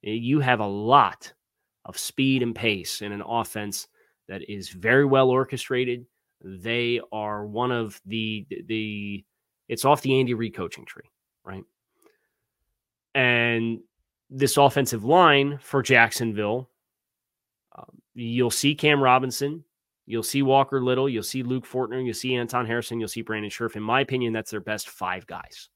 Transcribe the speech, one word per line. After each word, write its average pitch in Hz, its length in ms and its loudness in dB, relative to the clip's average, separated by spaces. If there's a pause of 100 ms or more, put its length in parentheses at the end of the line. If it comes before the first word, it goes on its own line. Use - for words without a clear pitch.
You 117 380 0
have 127 180 4
a 107 80 -2
lot 104 640 2 (520)
of - 120 -14
speed 135 460 0
and 120 140 -4
pace 104 460 -4
in 104 100 -8
an 101 120 -8
offense 107 640 -6 (400)
that 95 240 -14
is 98 200 -10
very 113 340 4
well 135 260 6
orchestrated. 127 760 -2 (380)
They 117 580 -4 (120)
are 104 340 -6
one 117 240 -2
of 113 340 -4
the, 110 420 -6 (200)
the, 104 580 -6 (440)
it's 123 160 -6
off 143 180 4
the 135 160 2
Andy 123 160 0
Reid 110 220 -6
coaching - 280 -10
tree, - 240 -20 (360)
right? 95 200 -14 (1500)
And 117 640 2 (500)
this 135 280 0
offensive 131 480 4
line 143 580 4
for 135 200 -2
Jacksonville, 113 840 2 (1080)
um, - 260 -20 (120)
you'll 120 360 0
see 147 240 0
Cam 147 280 4
Robinson, 131 640 2 (400)
you'll 113 180 -4
see 139 200 0
Walker 135 400 4
Little, 127 260 2
you'll 113 140 -2
see 131 200 -6
Luke 123 240 -4
Fortner, 127 380 -4
you'll 117 100 -4
see 127 200 -4
Anton 120 320 -2
Harrison, 117 340 -4
you'll 107 80 -4
see 113 140 -10
Brandon 107 280 -6
Scherff. 113 260 -8
In 107 60 -8
my 117 180 0
opinion, 127 320 -2
that's 110 180 -6
their 104 100 -8
best 107 300 -8
five 92 360 -8
guys. - 500 -16